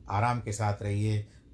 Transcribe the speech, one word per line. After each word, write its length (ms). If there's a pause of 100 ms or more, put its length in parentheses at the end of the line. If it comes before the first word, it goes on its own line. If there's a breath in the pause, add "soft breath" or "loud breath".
आराम 320
के 100
साथ 300
रहिए। 460 (260 loud breath)